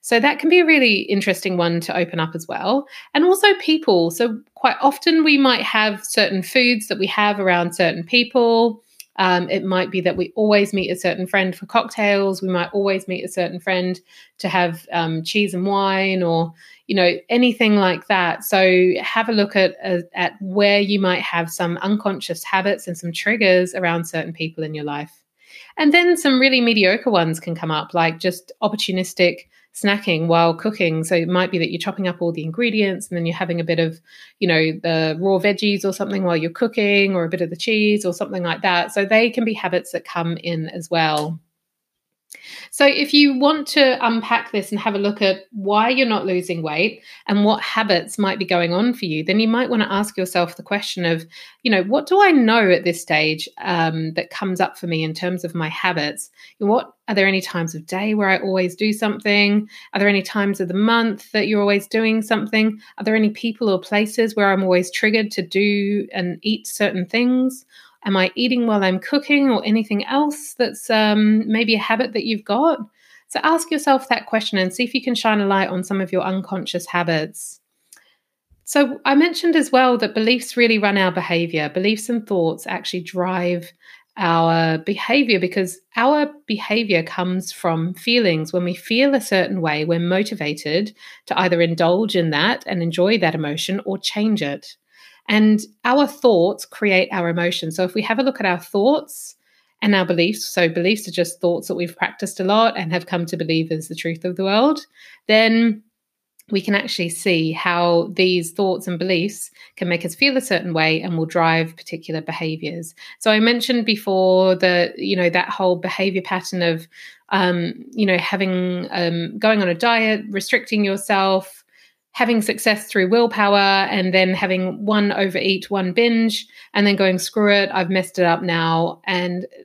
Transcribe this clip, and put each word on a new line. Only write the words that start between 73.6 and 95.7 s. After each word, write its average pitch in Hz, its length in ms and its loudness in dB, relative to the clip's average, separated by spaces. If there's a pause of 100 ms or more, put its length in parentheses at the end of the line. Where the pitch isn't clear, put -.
yourself 285 380 0
that - 180 -2
question 214 300 -2
and 185 160 0
see 247 100 -2
if 240 100 -6
you 262 80 0
can 240 140 -2
shine 214 240 2
a 196 80 0
light 196 220 2
on 185 140 -4
some 196 180 -2
of 180 100 -4
your 185 120 0
unconscious 185 600 -6
habits. 165 760 -4 (1080)
So 277 400 0
I 277 100 4
mentioned 330 400 2
as 302 160 2
well 254 260 4
that 214 160 -2
beliefs 233 420 0
really 226 240 4
run 202 180 2
our 185 140 4
behavior. 170 580 -2
Beliefs 208 400 -2
and 226 180 -4
thoughts 165 400 -2
actually 185 340 -6
drive 180 680 -4 (440)
our 165 600 2
behavior 226 640 0
because 180 400 -4 (160)
our 285 360 2 (140)
behavior 208 560 -2
comes 180 500 -4
from 165 440 -2
feelings. 180 580 0
When 180 100 0
we 175 120 -4
feel 269 400 0
a 240 60 0
certain 190 380 -2
way, 156 260 -2
we're 170 140 0
motivated 175 960 -4 (320)
to - 140 -2
either 175 220 2
indulge 170 540 2
in 165 140 2
that 156 380 0
and 175 160 -4
enjoy 180 340 2
that 170 160 0
emotion 160 520 -6
or 196 120 -6
change 208 460 -2
it. - 320 -8 (520)
And 214 340 4 (220)